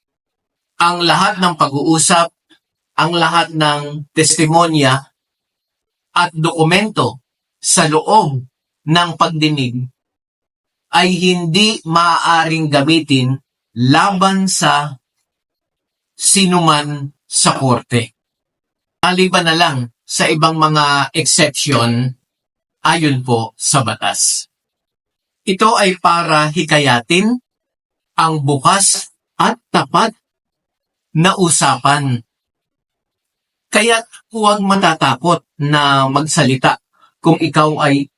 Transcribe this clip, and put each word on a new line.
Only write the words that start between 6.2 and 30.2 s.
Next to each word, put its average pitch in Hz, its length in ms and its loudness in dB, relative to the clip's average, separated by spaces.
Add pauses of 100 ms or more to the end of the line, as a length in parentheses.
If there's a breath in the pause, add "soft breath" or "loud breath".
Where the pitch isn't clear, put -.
dokumento 165 880 -2 (400)
sa - 240 0
loob 156 560 0 (480)
ng 175 240 2
pagdinig 151 720 -2 (1120)
ay 185 160 2
hindi 180 720 0
maaaring 160 880 0
gamitin 139 640 0 (400)
laban 185 720 2
sa 147 480 -2 (1200)
sinuman 151 960 0 (160)
sa - 240 0
korte. 120 640 -2 (880)
Maliban 185 400 2
na 160 80 0
lang 165 240 0 (300)
sa - 240 -2
ibang 160 240 0
mga 147 560 0
exception 127 1040 -2 (720)
ayon 156 340 0
po 120 380 -2
sa 135 240 0
batas. - 640 -4 (960)
Ito 220 320 0
ay 190 240 0
para 160 480 0
hikayatin 156 880 0 (840)
ang 160 240 0
bukas 147 680 0 (240)
at 220 240 -2 (100)
tapat 170 460 0 (1000)